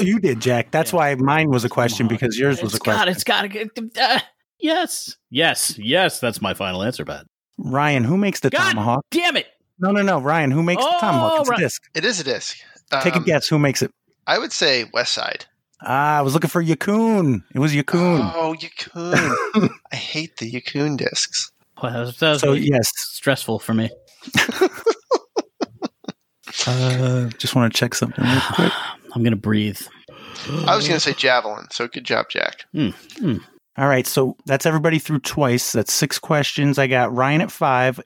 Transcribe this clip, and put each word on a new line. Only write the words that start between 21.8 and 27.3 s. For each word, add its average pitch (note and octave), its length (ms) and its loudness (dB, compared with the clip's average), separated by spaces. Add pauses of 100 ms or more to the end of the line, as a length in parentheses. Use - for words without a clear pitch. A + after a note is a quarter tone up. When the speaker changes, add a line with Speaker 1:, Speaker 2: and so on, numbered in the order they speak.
Speaker 2:
Well, A#2+ 120 -4
that A#2 60 -4
was, A#2+ 180 -8
that D#3 140 2
was D3 100 0
Speaker 1:
So, D3+ 120 4
Speaker 2:
really C#3+ 180 0
Speaker 1:
yes. A#2+ 260 2
Speaker 2:
stressful - 600 -2
for - 160 -4
me. A2+ 140 0 (460)
<laughs> - 240 0 (2000)
Speaker 1:
Uh, B2+ 720 0